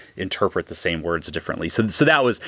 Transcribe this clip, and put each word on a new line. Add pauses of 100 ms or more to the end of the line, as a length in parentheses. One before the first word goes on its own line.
(180)
interpret
the
same
words
differently.
So,
so
that
was,